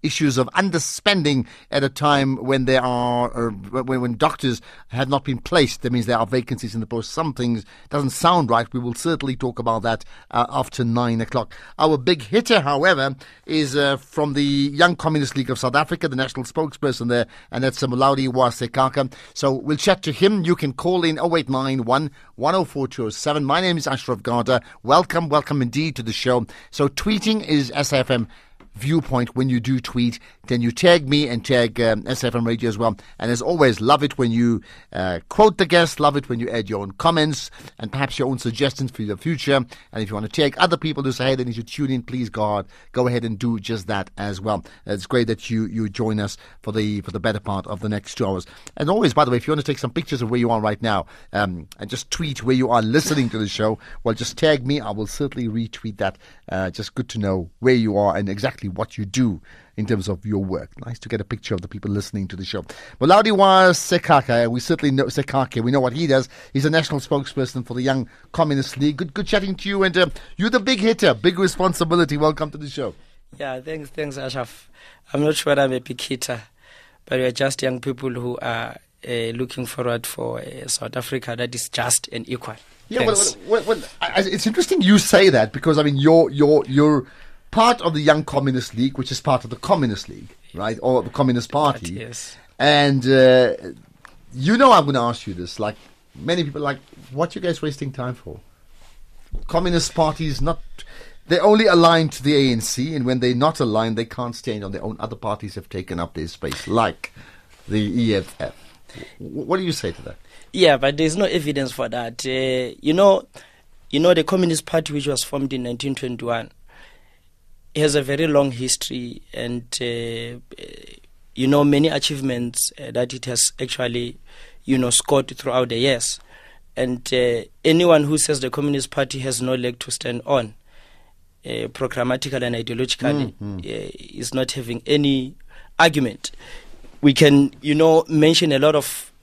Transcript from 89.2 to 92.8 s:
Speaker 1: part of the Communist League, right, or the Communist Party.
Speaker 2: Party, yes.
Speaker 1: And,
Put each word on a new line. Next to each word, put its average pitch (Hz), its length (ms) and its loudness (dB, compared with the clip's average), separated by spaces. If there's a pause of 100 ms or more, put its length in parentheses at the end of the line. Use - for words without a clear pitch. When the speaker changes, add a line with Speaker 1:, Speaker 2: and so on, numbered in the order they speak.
Speaker 1:
part 131 220 0
of - 40 -12
the 120 80 -12
Communist 131 520 0
League, - 200 -16 (240)
right, 107 300 -4
or 127 200 2
the - 60 -6
Communist 123 420 0
Party. 143 300 0
Speaker 2:
Party, 85 140 -10
yes. 117 420 -14 (220)
Speaker 1:
And, 143 480 4